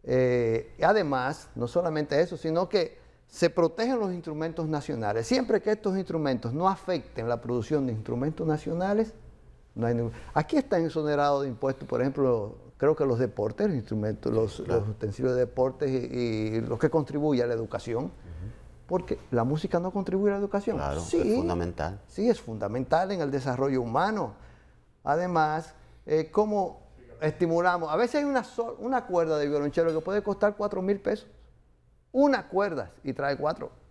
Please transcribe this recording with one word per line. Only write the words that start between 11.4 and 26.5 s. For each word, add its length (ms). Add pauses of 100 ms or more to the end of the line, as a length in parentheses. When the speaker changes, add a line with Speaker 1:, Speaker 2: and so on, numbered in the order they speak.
Speaker 1:
de 40
impuestos, 400
por 140
ejemplo, 560 (180)
creo 180
que 120
los 140
deportes, 480
los 100
instrumentos, 560
los, 260
Speaker 2:
Claro. 220
Speaker 1:
los 80
utensilios 460
de 40
deportes 500
y, 60 (640)
y 20
los 180
que 120
contribuyen 560
a 20
la 60
educación, 520
Speaker 2:
Ujú. 60 (760)
Speaker 1:
porque 320 (140)
la 140
música 340
no 120
contribuye 420
a 20
la 60
educación. 340
Speaker 2:
Claro, 240
Speaker 1:
Sí, 220
Speaker 2:
es 160
fundamental. 680
Speaker 1:
sí, 220
es 120
fundamental 680
en 100
el 100
desarrollo 500
humano. 520 (720)
Además, 680 (320)
eh, 280
¿cómo 480 (400)